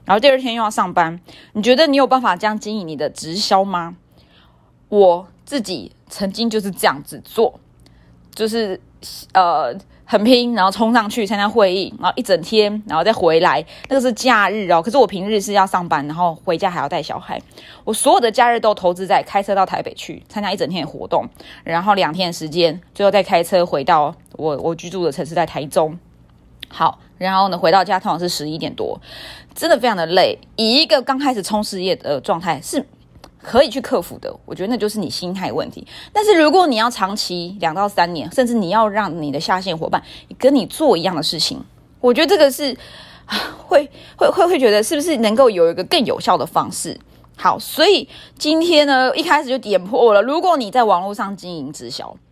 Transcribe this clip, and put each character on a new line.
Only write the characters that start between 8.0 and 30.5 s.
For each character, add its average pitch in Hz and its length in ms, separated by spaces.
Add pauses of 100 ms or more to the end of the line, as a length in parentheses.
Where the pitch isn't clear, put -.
就 220 140
是， 214 340 (520)
呃， 156 420 (300)
很 208 180
拼， 240 320
然 190 100
后 190 60
冲 220 220
上 220 160
去 214 180
参 202 120
加 202 100
会 208 260
议， 180 240
然 175 100
后 - 80
一 254 60
整 190 200
天， 208 440
然 151 100
后 165 60
再 202 100
回 165 280
来， 160 240 (240)
那 277 80
个 269 40
是 247 120
假 208 380
日 202 200
哦。 165 120
可 220 80
是 254 80
我 247 80
平 196 220
日 214 120
是 202 140
要 196 120
上 180 220
班， 147 180
然 147 80
后 170 200 (100)
回 170 140
家 190 120
还 170 100
要 139 80
带 151 140
小 - 160
孩。 - 220 (440)
我 214 80
所 269 200
有 - 80
的 233 100
假 240 220
日 233 80
都 214 140
投 180 180
资 185 140
在 175 160
开 202 200
车 202 120
到 190 100
台 175 180
北 160 120
去 - 340
参 208 140
加 190 100
一 202 40
整 151 120
天 170 160
的 156 60
活 - 180
动， 170 160 (380)
然 165 200
后 208 120
两 170 180
天 180 140
的 170 60
时 160 160
间， 165 300 (160)
最 202 100
后 196 60
再 190 120
开 175 200
车 175 220
回 165 180
到 156 320 (180)
我， 151 260
我 165 160
居 170 160
住 180 140
的 156 60
城 151 140
市 156 100
在 165 120
台 139 200
中。 165 320 (720)
好， - 300 (200)
然 190 200
后 196 100
呢， 175 100
回 170 120
到 190 140
家 185 160
通 196 100
常 156 80
是 175 100
十 151 220
一 160 80
点 - 160
多， - 260 (540)
真 320 160
的 285 80
非 233 80
常 220 100
的 170 100
累。 165 300 (200)